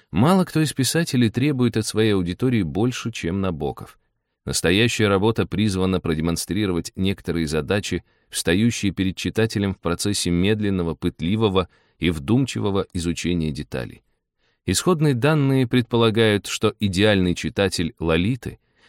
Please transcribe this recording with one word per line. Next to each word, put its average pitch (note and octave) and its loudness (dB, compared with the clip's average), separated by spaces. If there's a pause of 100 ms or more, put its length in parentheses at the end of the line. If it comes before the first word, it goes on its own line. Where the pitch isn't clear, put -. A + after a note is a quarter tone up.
Мало E3+ 4
кто - -2
из D3+ -2
писателей C3 0
требует B2 0
от G#2+ -2
своей G#2+ 0
аудитории G2 0
больше, A2+ -4
чем F#2 -4
Набоков. D2 -6 (460)
Настоящая G#2 2
работа G2+ 2
призвана F#2 0
продемонстрировать E2+ -2
некоторые F2+ -4
задачи, E2 -4 (260)
встающие G2+ 0
перед F#2 -2
читателем G2+ -2
в - -20
процессе F2+ -2
медленного, F#2 0
пытливого F#2 0 (300)
и E2 2
вдумчивого G2+ -2
изучения E2 -2
деталей. C2 -10 (640)
Исходные D3 2
данные C3+ 2
предполагают, A2+ 2
что - 0
идеальный F#2+ 2
читатель F2+ -2
«Лолиты» F2 -2 (300)